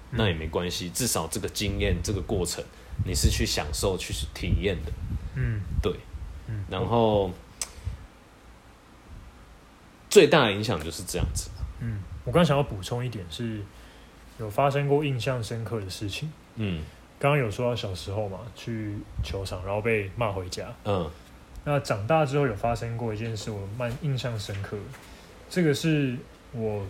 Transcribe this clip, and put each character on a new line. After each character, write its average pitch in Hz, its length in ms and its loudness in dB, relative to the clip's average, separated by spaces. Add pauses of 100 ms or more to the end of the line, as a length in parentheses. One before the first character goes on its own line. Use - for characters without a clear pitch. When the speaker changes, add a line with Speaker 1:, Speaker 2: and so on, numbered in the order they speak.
(100)
Speaker 1:
嗯。 120 80 -4
Speaker 2:
那 110 80 4
也 87 80 2
没 78 140 -4
关 90 220 -2
系， 90 180 -6
Speaker 1:
嗯。 85 40 -10
Speaker 2:
至 123 140 0
少 82 220 0
这 - 120 -4
个 92 80 -4
经 101 300 -2
验， 98 240 2
这 110 100 0
个 95 80 0
过 90 240 0
程， - 180 -4 (440)
你 90 80 -2
是 - 160 6
去 113 160 2
享 80 260 0
受、 95 240 0
去 - 160 -4 (220)
体 - 260 0
验 92 240 2
的。 - 80 -6 (440)
Speaker 1:
嗯。 117 260 -2 (200)
Speaker 2:
对。 92 100 2 (580)
Speaker 1:
嗯。 101 180 -4
Speaker 2:
然 92 160 -2
后， 104 480 4 (2750)
最 170 160 12
大 139 200 8
的 101 60 4
影 104 100 0
响 101 200 0
就 82 80 -4
是 - 140 -8
这 87 120 -4
样 85 160 2
子。 - 160 -4 (300)
Speaker 1:
嗯， 110 240 -4 (220)
我 120 80 -4
刚 170 120 8
想 143 120 6
要 143 60 4
补 104 200 -4
充 120 200 -2
一 127 60 -2
点 107 220 -8
是， 113 320 -4 (760)
有 107 120 -6
发 135 200 4
生 143 160 2
过 143 160 6
印 139 160 0
象 123 240 0
深 113 220 -4
刻 107 160 -4
的 95 80 -6
事 98 220 -6
情。 151 200 -6 (260)
Speaker 2:
嗯。 92 260 -2 (360)
Speaker 1:
刚 139 140 4
刚 151 60 4
有 117 120 2
说 120 200 0
到 120 60 0
小 101 180 -4
时 98 160 -8
候 104 180 -2
嘛， 92 120 -8 (160)
去 107 400 -6 (260)
球 98 220 -4
场， 92 200 -6
然 98 100 -2
后 107 60 0
被 107 360 2
骂 107 160 0
回 90 160 -4
家。 92 180 -8 (180)
Speaker 2:
嗯。 92 260 0 (540)
Speaker 1:
那 147 160 2
长 110 260 -2
大 160 180 6
之 135 140 0
后 143 80 4
有 110 80 0
发 117 200 0
生 117 220 -6
过 117 180 -2
一 - 40 -6
件 113 180 -4
事， 113 140 -6
我 98 180 -6 (100)
蛮 120 240 -2
印 139 140 0
象 117 220 -4
深 101 240 -6
刻 104 140 -6
的。 98 60 -6 (640)
这 185 140 2
个 147 120 8
是 143 420 2 (360)
我 107 380 -2